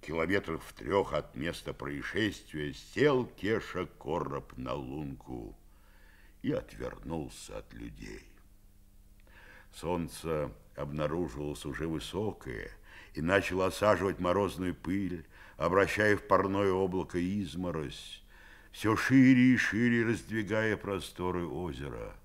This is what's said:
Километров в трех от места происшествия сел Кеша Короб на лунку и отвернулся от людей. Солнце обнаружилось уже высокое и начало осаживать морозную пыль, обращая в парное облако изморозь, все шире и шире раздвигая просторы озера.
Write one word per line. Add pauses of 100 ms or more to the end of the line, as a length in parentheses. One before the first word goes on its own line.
Километров
в
трех
от
места
происшествия
сел
Кеша (120)
Короб
на
лунку (840)
и
отвернулся
от
людей. (1400)
Солнце (240)
обнаружилось
уже
высокое (440)
и
начало
осаживать
морозную
пыль, (300)
обращая
в
парное
облако
изморозь, (500)
все
шире
и
шире
раздвигая
просторы
озера. (100)